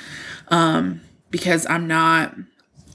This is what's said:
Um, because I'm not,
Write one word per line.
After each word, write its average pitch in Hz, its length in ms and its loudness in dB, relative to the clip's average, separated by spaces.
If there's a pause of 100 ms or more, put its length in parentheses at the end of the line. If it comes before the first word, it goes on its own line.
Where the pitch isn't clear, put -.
(480)
Um, 165 540 2 (280)
because 170 400 -2
I'm 165 180 -2
not, 165 480 2 (600)